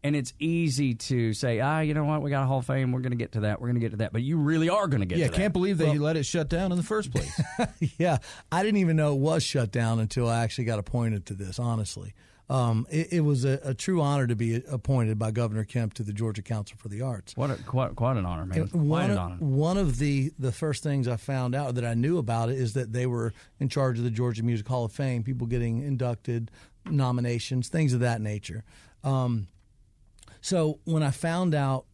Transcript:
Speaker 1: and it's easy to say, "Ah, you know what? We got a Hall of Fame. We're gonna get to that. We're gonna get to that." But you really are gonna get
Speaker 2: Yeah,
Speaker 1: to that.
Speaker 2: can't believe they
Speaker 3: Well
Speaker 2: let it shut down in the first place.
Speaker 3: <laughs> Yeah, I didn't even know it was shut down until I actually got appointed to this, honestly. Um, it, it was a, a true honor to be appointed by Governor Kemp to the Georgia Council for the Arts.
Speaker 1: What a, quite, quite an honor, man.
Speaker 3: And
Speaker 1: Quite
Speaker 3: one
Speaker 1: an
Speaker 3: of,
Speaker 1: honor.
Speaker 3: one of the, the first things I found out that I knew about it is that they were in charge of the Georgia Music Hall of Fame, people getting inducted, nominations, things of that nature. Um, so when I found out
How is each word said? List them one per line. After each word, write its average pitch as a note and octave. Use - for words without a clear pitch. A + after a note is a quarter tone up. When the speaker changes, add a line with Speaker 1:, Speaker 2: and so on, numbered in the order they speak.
Speaker 1:
and C#3+
it's C3+
easy D3+
to A2+
say, A#2
"Ah, D3
you D#3
know D3+
what? D3+
We C#3+
got C#3
a -
Hall C3
of B2
Fame. C3+
We're B2+
gonna B2
get A#2
to A2
that. G#2
We're A#2+
gonna A#2+
get A2+
to G#2+
that." A2
But A#2
you D3+
really D#3+
are G3
gonna B2
get F#2
Speaker 2:
Yeah, D#3+
Speaker 1:
to C3
that. -
Speaker 2:
can't F#3+
believe F#3
they D#3+
Speaker 3:
Well D3
Speaker 2:
let D3+
it D3
shut B2
down F3
in F3
the F3
first G#3+
place. -
Speaker 3:
<laughs> -
Yeah, E3
I F3
didn't G#3
even E3
know D3+
it C#3
was D#3
shut A#2+
down A2+
until A#2
I A#2
actually A#2
got A2+
appointed A2
to -
this, F#2+
honestly. A2
Um, A#2
it, D#3+
it E3+
was C#3+
a, C#3
a C3+
true E3+
honor C#3+
to A#2+
be A2+
appointed A#2
by A2
Governor A2
Kemp A2+
to -
the G#2
Georgia G#2
Council G#2+
for -
the G2+
Arts. A#2+
Speaker 1:
What C#3
a, C3
quite, -
quite B2
an F#2
honor, E2+
man. F#2
Speaker 3:
And G2
Speaker 1:
Quite E3+
Speaker 3:
one D3+
Speaker 1:
an C3+
Speaker 3:
of, G3
Speaker 1:
honor. F2
Speaker 3:
one D3+
of D3
the, C#3
the C3
first D3+
things C#3
I B2
found B2+
out C3+
that B2
I A#2
knew C#3+
about A2+
it C3+
is A#2
that A#2+
they B2
were A#2
in C#3
charge C3
of A#2+
the B2
Georgia A2+
Music A2+
Hall B2
of G#2+
Fame, B2+
people A#2+
getting A#2
inducted, A#2+
nominations, B2
things D#3
of B2
that A#2
nature. G#2
Um, B2
so D#3
when D#3+
I C#3+
found E3+
out C3+